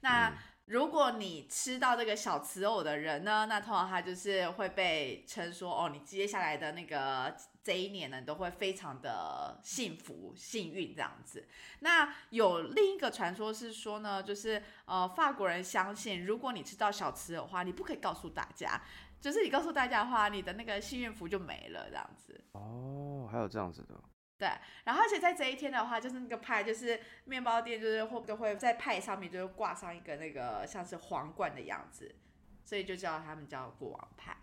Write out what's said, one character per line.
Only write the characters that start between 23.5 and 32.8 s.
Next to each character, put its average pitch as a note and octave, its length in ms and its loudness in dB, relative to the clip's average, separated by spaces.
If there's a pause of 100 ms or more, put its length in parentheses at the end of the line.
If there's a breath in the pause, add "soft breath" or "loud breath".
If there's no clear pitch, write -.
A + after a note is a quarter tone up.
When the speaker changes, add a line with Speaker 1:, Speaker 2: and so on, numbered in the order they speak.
Speaker 2:
样 F#2 140 -2
子 D2+ 160 -14
的。 - 120 -18 (400)
Speaker 1:
对， G3 80 2 (360 loud breath)
然 A#3+ 120 2
后 F#4+ 60 8
而 A4+ 40 8
且 G4+ 140 2
在 F4+ 140 6
这 D#4 120 0
一 C4 80 0
天 C#4 160 -4
的 B3 140 2
话， A#3 160 0
就 B3 80 -6
是 B3+ 100 -6
那 B3 80 -8
个 A3+ 120 -6
派， A3 260 0
就 A3 80 0
是 A3+ 260 0 (280 loud breath)
面 B3+ 180 -4
包 A#3 160 6
店， A#3 180 -4
就 A3 80 -2
是 A3 200 4
会， A#3+ 160 -4
都 G#3+ 140 -4
会 G#3+ 200 0
在 A#3+ 160 4
派 A3+ 260 0
上 G3 220 -4
面 F3 100 -8
就 F3+ 80 -8
是 F#3 100 -4
挂 F3+ 260 -2
上 F3 200 -8
一 E3+ 60 -14
个 E3 160 -6
那 D#3 160 -8
个 A#2+ 340 -4
像 F#3 160 -8
是 F3 140 -8
皇 D#3 340 -4
冠 D#3 240 -2
的 C3+ 60 -10
样 D#2 320 -6
子， - 220 -16 (500 soft breath)
所 G#3 140 -2
以 G3 40 0